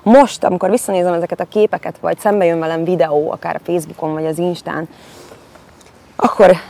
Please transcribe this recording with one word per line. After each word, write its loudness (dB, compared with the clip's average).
most, 4
amikor 0
visszanézem 0
ezeket -4
a -4
képeket, -2
vagy -2
szembe 0
jön 2
velem -4
videó, 0
akár -8
a -10
Facebookon, -6
vagy -6
az -4
Instán, -6
akkor 4